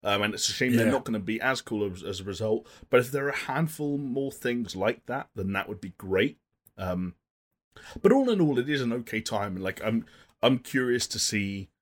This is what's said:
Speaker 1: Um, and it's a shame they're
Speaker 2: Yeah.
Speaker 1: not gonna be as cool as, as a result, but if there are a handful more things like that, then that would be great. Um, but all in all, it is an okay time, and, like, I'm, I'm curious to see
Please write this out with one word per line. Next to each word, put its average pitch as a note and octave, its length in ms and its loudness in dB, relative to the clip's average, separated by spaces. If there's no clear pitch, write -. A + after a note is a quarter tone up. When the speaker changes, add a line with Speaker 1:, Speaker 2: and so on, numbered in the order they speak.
Speaker 1:
Um, G2+ 180 2
and G#2 120 0
it's - 140 -2
a - 60 -2
shame B2+ 240 2
they're A#2 80 6
Speaker 2:
Yeah. A#2 80 6
Speaker 1:
not C3 120 2
gonna A2+ 140 -2
be G#2+ 220 -4
as C3 200 2
cool G#2 300 -2
as, F2+ 120 -12
as F#2+ 180 -6
a - 20 -10
result, G#2+ 440 -2
but B2+ 120 8
if B2 100 -4
there C#3 140 -2
are C#3+ 60 0
a - 60 -4
handful D3 600 -2
more C#3 340 -2
things A#2+ 440 -4
like G2+ 320 0
that, B2+ 280 -6
then G2 180 -4
that G2 140 -2
would G2+ 140 -10
be F#2 160 -10
great. G2 400 2
Um, F2+ 380 -4
but G3 100 8
all C4 180 6
in G3+ 120 4
all, D3 180 4
it C3 100 -2
is C#3+ 120 0
an A#2 120 0
okay A#2 280 -4
time, G2+ 340 -4
and, F#2+ 80 -6
like, F#2+ 200 -4
I'm, A2+ 220 0
I'm B2+ 180 6
curious B2 480 0
to - 120 -6
see G2 500 -2